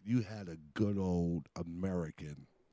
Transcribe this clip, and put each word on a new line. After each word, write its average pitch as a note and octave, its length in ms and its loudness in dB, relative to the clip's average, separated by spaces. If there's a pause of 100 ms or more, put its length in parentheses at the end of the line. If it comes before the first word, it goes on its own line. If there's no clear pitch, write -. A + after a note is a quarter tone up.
you A#2 160 4
had G#2 280 -6
a E2 80 -8 (180)
good G2+ 240 4
old F2 580 2
American E2+ 920 -4 (260)